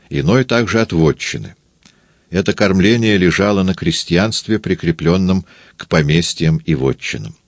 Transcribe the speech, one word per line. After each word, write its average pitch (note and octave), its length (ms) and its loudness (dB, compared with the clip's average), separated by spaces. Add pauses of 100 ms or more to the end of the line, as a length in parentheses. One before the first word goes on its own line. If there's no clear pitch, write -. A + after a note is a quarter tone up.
иной F2+ 340 0
также A2+ 380 0
от A2 120 -2
вотчины. D2 600 -2 (760)
Это F#2+ 240 -2
кормление G#2 640 2
лежало F#2+ 460 2
на F#2 100 0
крестьянстве, G2 880 -2
прикреплённом F2+ 840 0 (320)
к - 100 -16
поместьям D#2+ 680 0
и D#2 180 -2
вотчинам. C2 600 -6 (120)